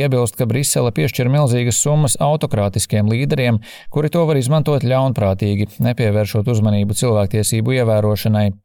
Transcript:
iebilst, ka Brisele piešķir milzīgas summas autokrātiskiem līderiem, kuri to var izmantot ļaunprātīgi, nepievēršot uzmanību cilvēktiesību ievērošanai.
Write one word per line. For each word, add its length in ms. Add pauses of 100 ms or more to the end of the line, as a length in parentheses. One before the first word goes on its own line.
iebilst, 340
ka 80
Brisele 480
piešķir 380
milzīgas 500
summas 380
autokrātiskiem 920
līderiem, 500 (300)
kuri 240
to 140
var 100
izmantot 480
ļaunprātīgi, 840 (120)
nepievēršot 720
uzmanību 460
cilvēktiesību 800
ievērošanai. 680 (180)